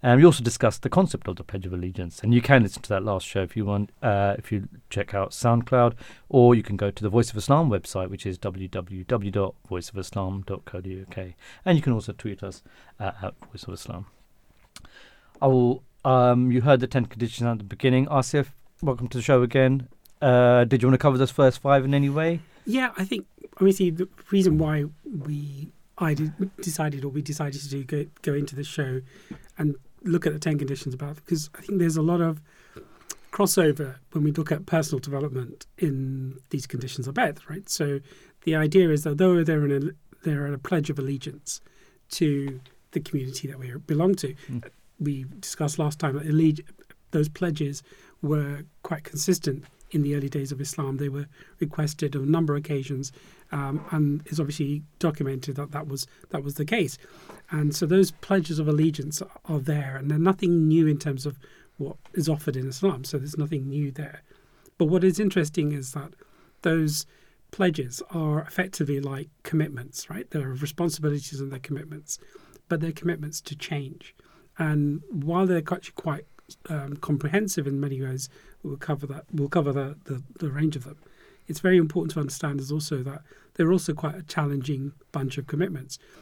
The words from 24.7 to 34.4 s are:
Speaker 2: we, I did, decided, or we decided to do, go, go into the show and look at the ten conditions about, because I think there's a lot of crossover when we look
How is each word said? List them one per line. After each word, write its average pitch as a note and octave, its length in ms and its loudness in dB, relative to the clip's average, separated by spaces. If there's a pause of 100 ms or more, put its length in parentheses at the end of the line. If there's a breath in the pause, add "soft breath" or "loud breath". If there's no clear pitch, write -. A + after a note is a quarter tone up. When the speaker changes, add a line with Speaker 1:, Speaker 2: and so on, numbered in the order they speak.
Speaker 2:
we, D3 680 -8 (260)
I D#3+ 160 2
did, D#3 180 -2 (260)
decided, D3+ 460 -4
or C#3+ 40 -4
we C#3 120 -4
decided D3 400 -6
to C#3+ 80 -12
do, C3+ 140 -6
go, D3 240 -4 (160)
go D3 120 -2
into C#3+ 200 -4
the C#3 80 -8
show C3 380 -4 (580 loud breath)
and D3+ 160 0 (300)
look E3+ 240 2
at D3+ 40 0
the D3+ 60 -6
ten D3+ 180 0
conditions C3+ 380 -6
about, C#3+ 220 -10
because - 400 -4
I - 40 -16
think G3 200 -2
there's E3 160 2
a D#3+ 60 2
lot E3+ 180 2
of E3 200 0 (920 loud breath)
crossover D3+ 640 2 (160)
when D#3 100 0
we D3 80 4
look D3 220 -2